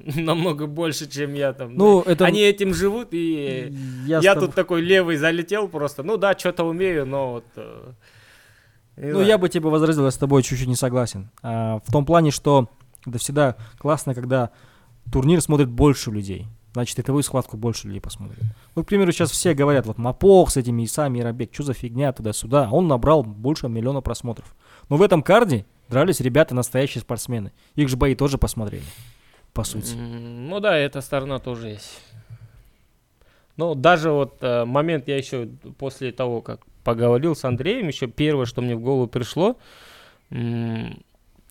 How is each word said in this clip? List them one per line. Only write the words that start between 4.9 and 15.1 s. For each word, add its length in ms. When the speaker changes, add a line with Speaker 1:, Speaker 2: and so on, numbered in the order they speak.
Speaker 1:
залетел 500
просто. 340
Ну 160
да, 180
чё-то 280
умею, 420
но 280
вот... 120
э, 340
не 100
Speaker 2:
Ну, 40
Speaker 1:
знаю. 160
Speaker 2:
я 100
бы 120
тебе 200
возразил, 360
я 60
с 60
тобой 240
чуть-чуть 260
не 80
согласен. 540
А, 420
в 60
том 140
плане, 260
что 380
это 140
всегда 360
классно, 380
когда 340